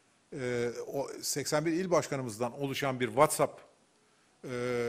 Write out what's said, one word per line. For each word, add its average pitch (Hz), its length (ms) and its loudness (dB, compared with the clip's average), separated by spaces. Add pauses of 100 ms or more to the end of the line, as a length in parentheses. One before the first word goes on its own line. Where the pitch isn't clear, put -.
(320)
e, 123 380 -2 (160)
o 135 220 -4 (140)
seksen 151 440 0
bir 170 60 2
il 180 180 0
başkanımızdan 123 640 0
oluşan 135 480 -2
bir 123 60 2
WhatsApp, 139 540 4 (840)
e, 160 40 -8 (400)